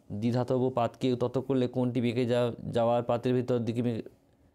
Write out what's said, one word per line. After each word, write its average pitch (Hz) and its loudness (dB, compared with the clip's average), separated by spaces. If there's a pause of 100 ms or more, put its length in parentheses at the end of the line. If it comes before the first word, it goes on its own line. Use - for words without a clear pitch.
(120)
দ্বিধাতব 123 0
পাতকে 123 0
উত্তপ্ত 123 -2
করলে 127 0
কোনটি 123 -2
বেঁকে 120 0
যা-, 120 0
যাওয়ার 120 2
পাতের 123 0
ভিতর 123 0
দিকে 117 -2
বে-, 117 -2 (540)